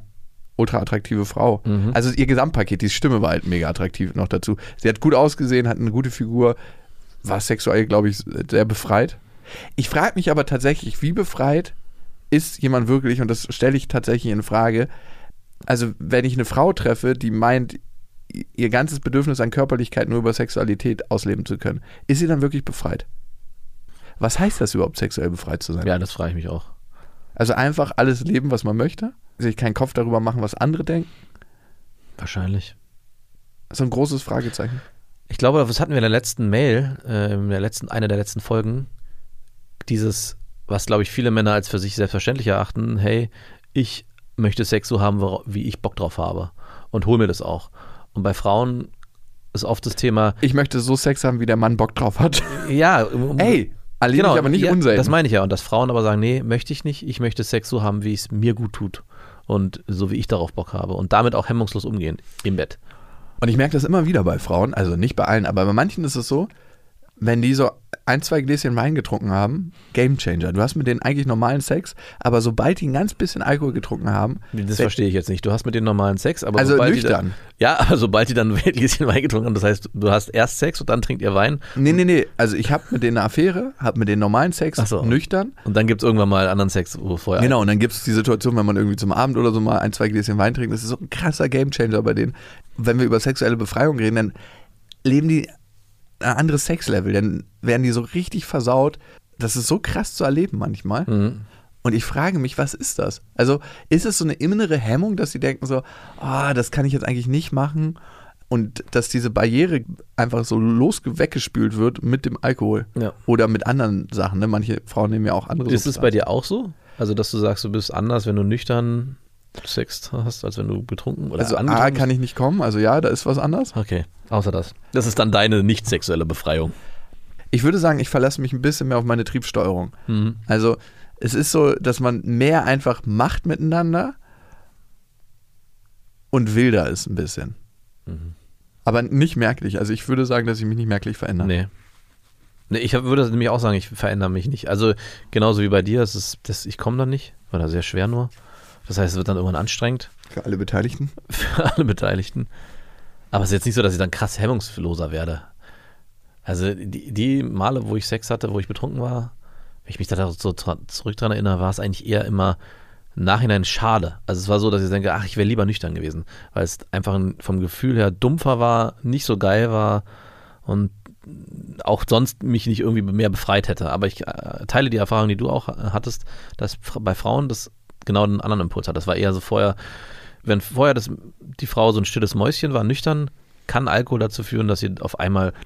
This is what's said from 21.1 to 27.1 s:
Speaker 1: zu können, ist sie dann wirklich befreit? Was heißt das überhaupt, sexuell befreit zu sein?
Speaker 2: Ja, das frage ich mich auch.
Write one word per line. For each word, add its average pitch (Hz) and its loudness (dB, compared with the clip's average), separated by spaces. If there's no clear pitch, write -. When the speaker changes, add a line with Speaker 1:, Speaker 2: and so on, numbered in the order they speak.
Speaker 1:
zu 98 -6
können, - -4
ist 139 4
sie 165 2
dann 156 2
wirklich 143 0
befreit? - -4
Was 113 2
heißt 202 2
das 107 0
überhaupt, 87 0
sexuell 92 -2
befreit 85 -6
zu 82 -6
sein? 82 -2
Speaker 2:
Ja, 90 2
das 90 -4
frage 85 -4
ich 87 -6
mich 85 -6
auch. 82 -6